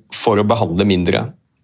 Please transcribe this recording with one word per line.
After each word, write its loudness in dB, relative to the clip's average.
for 0
å 2
behandle 0
mindre. 0